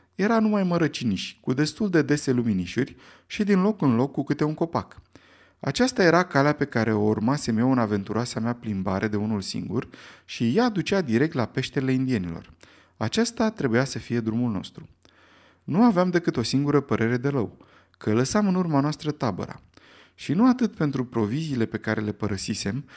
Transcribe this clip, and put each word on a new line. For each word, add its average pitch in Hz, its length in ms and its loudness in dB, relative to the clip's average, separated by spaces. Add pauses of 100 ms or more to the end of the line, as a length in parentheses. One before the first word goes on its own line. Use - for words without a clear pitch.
(160)
era 220 240 2
numai 208 240 2
mărăciniș, 151 800 -2
cu 127 120 -2
destul 151 360 0
de 170 120 4
dese 143 300 0
luminișuri 117 640 0 (300)
și - 180 -4
din 196 180 4
loc 202 200 0
în 131 140 4
loc 135 160 2
cu 143 120 -2
câte 147 200 -2
un 151 100 0
copac. - 480 -4 (580)
Aceasta 240 440 0
era 170 200 6
calea 147 300 2
pe 147 120 -2
care 110 280 0
o 104 80 2
urmasem 107 560 0
eu 123 140 2
în 131 60 2
aventuroasa 107 600 -2
mea 117 140 -2
plimbare 98 540 -2
de 104 80 -4
unul 104 260 -2
singur - 480 -6 (360)
și 120 320 0
ea 247 120 4
ducea 190 320 0
direct 139 320 2
la 120 120 0
peșterile 131 460 -4
indienilor. 110 580 -2 (480)
Aceasta 220 520 -2
trebuia 131 340 0
să - 160 -8
fie 120 200 -4
drumul 113 320 -2
nostru. - 380 -10 (760)
Nu 151 200 2
aveam 180 260 4
decât 170 280 0
o 120 60 2
singură 143 360 2
părere 113 380 0
de 127 100 -4
rău, 123 300 -4 (400)
că 107 160 -2
lăsam 135 340 2
în 185 80 2
urma 165 240 0
noastră 151 320 -2
tabăra. 101 500 -6 (540)
Și - 180 -4
nu 233 160 4
atât 247 260 0
pentru 135 300 -2
proviziile 120 600 -2
pe 110 120 -4
care 110 240 -2
le 104 100 -2
părăsisem, 101 760 -4 (120)